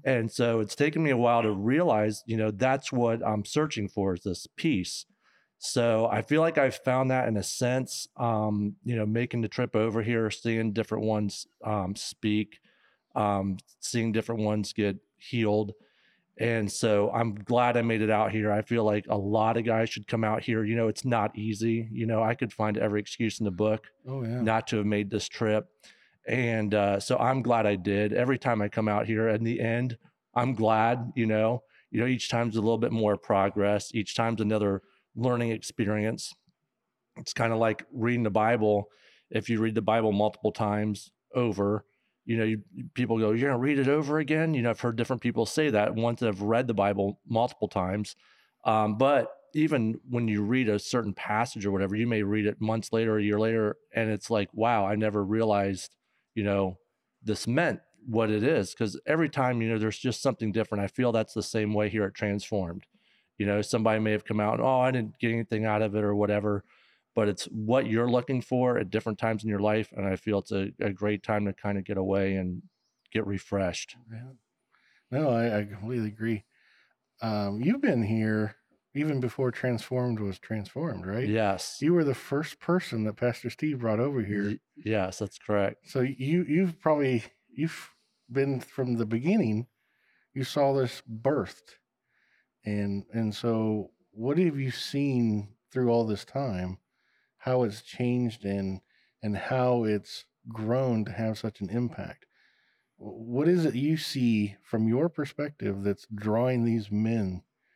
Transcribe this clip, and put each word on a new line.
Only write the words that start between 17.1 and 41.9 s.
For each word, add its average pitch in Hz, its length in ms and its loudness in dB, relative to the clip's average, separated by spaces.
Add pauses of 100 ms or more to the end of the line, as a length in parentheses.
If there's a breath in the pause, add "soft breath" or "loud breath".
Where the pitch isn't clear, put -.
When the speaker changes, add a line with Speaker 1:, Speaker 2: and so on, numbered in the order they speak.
Speaker 1:
I'm 117 240 0
glad 120 400 2
I 117 60 2
made 113 200 0
it 107 80 2
out 107 220 2
here. 107 200 0
I 104 80 2
feel 117 240 0
like 107 240 0
a 110 80 0
lot 107 400 2
of 117 80 0
guys 113 240 2
should - 200 -12
come 113 160 0
out 110 180 0
here. 110 220 0
You 110 100 0
know, 113 140 2
it's - 160 -4
not 113 340 0
easy. 110 540 0
You 117 140 -4
know, 113 180 2
I 117 100 2
could 120 180 -4
find 107 240 -2
every 104 240 0
excuse 110 380 -4
in 110 60 -2
the 101 80 -2
book 107 340 0 (200)
Speaker 2:
Oh, 131 180 -8
yeah. 117 180 -4
Speaker 1:
not 110 240 0
to 113 120 -2
have 104 80 0
made 104 240 0
this 104 180 -4
trip. 107 400 0 (580 soft breath)
And, 113 480 0
uh, 101 240 4
so 123 180 -2
I'm 123 240 2
glad 117 260 2
I 101 100 2
did. 101 360 0
Every 123 260 2
time 117 220 0
I 104 80 0
come 110 200 -2
out 104 180 0
here, 113 220 0
in 113 160 0
the 113 160 -2
end, 117 360 -2 (380 soft breath)
I'm 123 200 0
glad, 110 600 2
you 117 120 0
know, 110 360 2 (300 soft breath)
you - 80 0
know, 120 60 2
each 127 220 -2
time's 117 280 0
a 113 40 0
little 110 180 2
bit 107 140 0
more 107 240 2
progress. 101 800 2
Each 104 220 -4
time's 113 240 0
another 104 420 2 (320 soft breath)
learning 120 380 0
experience. 107 840 -2 (840)
It's - 160 -12
kinda 113 240 0
like 110 360 0
reading 120 320 0
the 107 60 0
Bible. 107 580 2 (420 soft breath)
If 107 180 -4
you 113 120 0
read 113 160 0
the 110 60 0
Bible 110 280 2
multiple 104 400 0
times 104 600 -2 (200)
over, 104 520 0 (400)